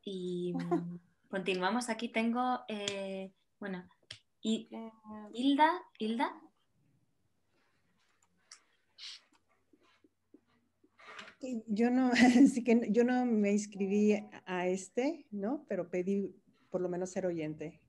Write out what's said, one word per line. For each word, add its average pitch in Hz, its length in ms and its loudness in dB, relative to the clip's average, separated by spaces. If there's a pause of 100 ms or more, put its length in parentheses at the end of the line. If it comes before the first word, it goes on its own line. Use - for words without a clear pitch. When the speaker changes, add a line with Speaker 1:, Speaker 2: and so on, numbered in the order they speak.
Speaker 1:
Y, 180 500 -6
Speaker 2:
<laughs> 175 400 -4
Speaker 1:
mm, - 60 -16 (280)
continuamos. 196 600 -2
Aquí 233 200 -4
tengo, 233 600 -2
eh, 196 640 -6 (260)
bueno, 185 260 -8 (560)
y 220 300 -4
Speaker 2:
Eh, 226 220 -14 (400)
Speaker 1:
Hilda, 277 400 4 (260)
Hilda. 233 420 -2 (4000)
Speaker 3:
Yo 226 240 2
no, 254 220 4
<laughs> 247 400 8
así 240 120 -2
que 233 260 4
yo 240 140 6
no 247 220 2
me 214 260 2
inscribí 208 640 2 (320)
a 180 200 -2
este, 240 640 -4
¿no? 214 380 -6
Pero 175 220 -6
pedí 190 440 -2 (360)
por 180 100 -4
lo 180 80 -2
menos 180 220 -4
ser 185 160 -6
oyente. 156 640 -6